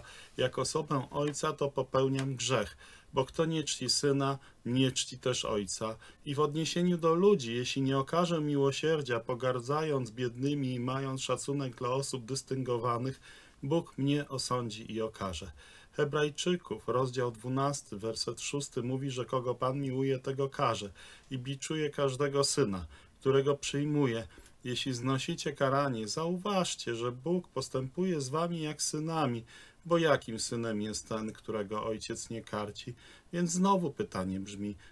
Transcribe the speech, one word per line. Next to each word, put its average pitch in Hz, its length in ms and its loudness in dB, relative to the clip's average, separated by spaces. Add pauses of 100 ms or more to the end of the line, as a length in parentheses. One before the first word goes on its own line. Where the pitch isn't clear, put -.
(380)
jak 127 220 2
osobę 147 520 0
Ojca, 147 420 0
to 143 180 0
popełniam 135 640 2
grzech. 117 420 0 (360)
Bo 131 120 4
kto 165 200 2
nie 160 180 0
czci - 260 -4
Syna, 139 480 2 (280)
nie 127 260 4
czci - 260 -4
też - 280 0
Ojca. 110 500 -2 (300)
I 143 100 -4
w 139 40 -2
odniesieniu 165 580 2
do 165 180 4
ludzi, 175 380 6
jeśli 123 280 0
nie 135 160 4
okażę 165 440 2
miłosierdzia, 139 800 2
pogardzając 127 920 0
biednymi 127 600 -2
i 123 60 -4
mając 131 420 -2
szacunek 131 540 -2
dla 123 140 -4
osób 131 360 -2
dystyngowanych, 123 960 -2 (440)
Bóg 165 340 0
mnie 143 320 2
osądzi 117 640 -4
i 110 80 -2
okaże. 98 500 -4 (400)
Hebrajczyków, 151 960 0
rozdział 123 440 0
dwunasty, 131 640 -2
werset 113 440 -4
szósty 139 420 -4
mówi, 131 280 -2
że 123 140 -4
kogo 123 300 -2
Pan 131 240 -2
miłuje, 135 400 0
tego 139 300 -2
karze 110 420 -2 (400)
i 131 60 -4
biczuje 139 520 -4
każdego 139 540 2
syna, 101 420 2 (340)
którego 139 360 6
przyjmuje. 143 720 0 (360)
Jeśli 123 300 -2
znosicie 135 600 -2
karanie, 135 540 2
zauważcie, 175 880 -2
że 120 160 -2
Bóg 160 360 -2
postępuje 135 720 -2
z 127 80 -6
wami 165 320 0
jak 151 200 -4
synami, 151 640 0 (420)
bo 170 120 4
jakim 135 420 4
synem 113 420 -2
jest 107 280 -6
ten, 110 220 -2
którego 107 540 -4
ojciec 113 440 -6
nie 113 120 -6
karci? 107 520 -6 (400)
Więc 170 180 2
znowu 180 400 4
pytanie 95 480 -2
brzmi, 101 360 -6 (160)